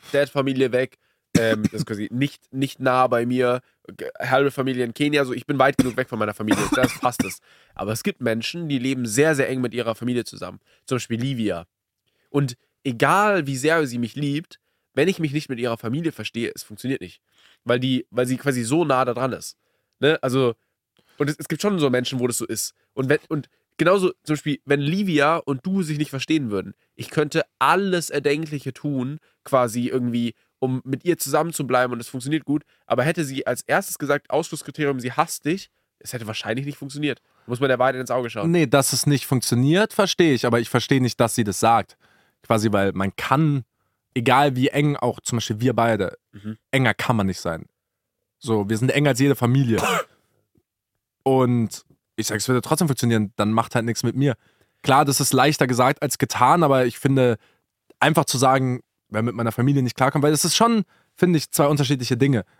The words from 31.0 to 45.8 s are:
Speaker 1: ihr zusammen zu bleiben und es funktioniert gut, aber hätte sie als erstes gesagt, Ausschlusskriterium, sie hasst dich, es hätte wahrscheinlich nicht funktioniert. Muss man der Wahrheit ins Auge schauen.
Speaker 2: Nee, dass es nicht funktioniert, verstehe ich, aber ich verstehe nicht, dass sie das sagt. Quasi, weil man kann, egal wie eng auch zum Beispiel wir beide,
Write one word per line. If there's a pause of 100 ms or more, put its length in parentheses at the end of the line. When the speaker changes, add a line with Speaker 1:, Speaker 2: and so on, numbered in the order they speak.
Speaker 1:
ihr
zusammen
zu
bleiben
und
es
funktioniert
gut, (240)
aber
hätte
sie
als
erstes
gesagt,
Ausschlusskriterium,
sie
hasst
dich, (280)
es
hätte
wahrscheinlich
nicht
funktioniert. (260)
Muss
man
der
Wahrheit
ins
Auge
schauen.
Speaker 2:
Nee,
dass
es
nicht
funktioniert,
verstehe
ich,
aber
ich
verstehe
nicht,
dass
sie
das
sagt. (460)
Quasi,
weil
man
kann, (500)
egal
wie
eng
auch
zum
Beispiel
wir
beide, (160)